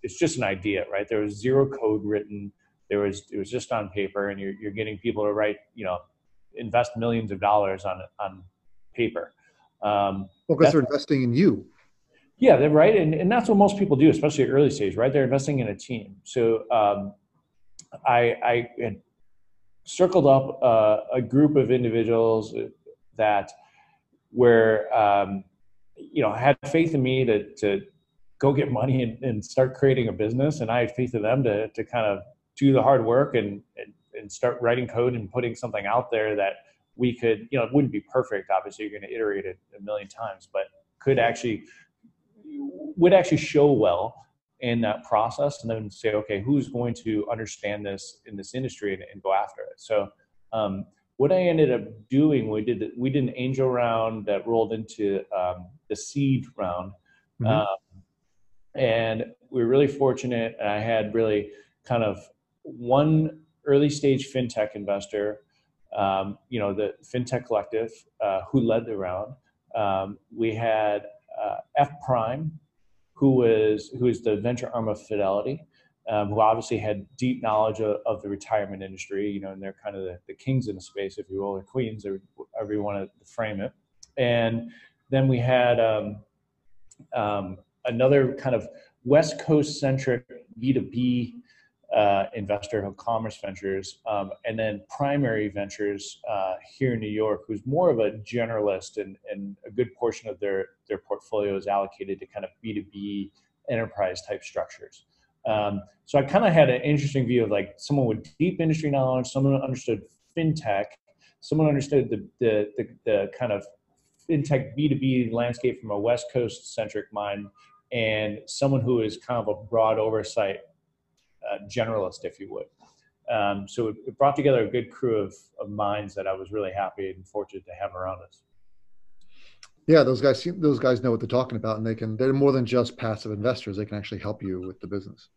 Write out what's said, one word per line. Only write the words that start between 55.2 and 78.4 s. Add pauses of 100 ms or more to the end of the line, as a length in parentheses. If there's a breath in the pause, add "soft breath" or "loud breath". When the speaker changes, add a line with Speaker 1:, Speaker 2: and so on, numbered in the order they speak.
Speaker 1:
um, (200)
the
seed (120)
round. (480)
Speaker 2:
Mm-hmm.
Speaker 1:
Um, (720)
and (240)
we
were
really
fortunate,
and
I
had
really (340 loud breath)
kind
of (440)
one (240)
early
stage
fintech
investor, (560)
um, (140)
you
know,
the
Fintech
Collective, (300)
uh, (100)
who
led
the
round. (420)
Um, (160)
we
had, (360)
uh, (220)
F (140)
Prime, (640)
who
was,
who
is
the
venture
arm
of
Fidelity, (420)
um,
who
obviously
had (100)
deep
knowledge
of,
of
the
retirement